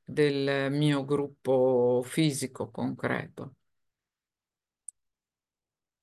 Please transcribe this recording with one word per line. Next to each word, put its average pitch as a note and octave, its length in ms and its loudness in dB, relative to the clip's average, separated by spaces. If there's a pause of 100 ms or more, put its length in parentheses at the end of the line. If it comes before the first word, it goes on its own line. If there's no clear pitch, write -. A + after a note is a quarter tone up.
del C#3 680 0
mio C#3+ 340 2
gruppo C3 1000 2
fisico C3 680 -2
concreto. - 840 -6 (2500)